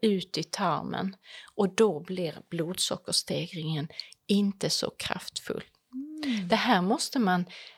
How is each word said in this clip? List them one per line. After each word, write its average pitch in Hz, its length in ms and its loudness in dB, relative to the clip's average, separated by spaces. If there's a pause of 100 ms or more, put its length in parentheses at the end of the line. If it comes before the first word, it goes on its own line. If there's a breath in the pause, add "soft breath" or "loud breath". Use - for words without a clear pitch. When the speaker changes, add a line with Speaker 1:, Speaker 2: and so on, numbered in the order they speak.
Speaker 1:
ut 196 360 2
i 160 60 -2
tarmen. 190 720 -2 (400 loud breath)
Och 196 200 2
då 196 240 4
blir 175 360 -4 (140)
blodsockerstegringen 160 1400 -2 (400 loud breath)
inte 196 420 2
så - 200 0
kraftfull. - 720 -6 (640)
Speaker 2:
Mm. 214 220 -2
Speaker 1:
Det 220 80 4
här 214 260 4
måste 233 380 0
man 180 260 4 (320 loud breath)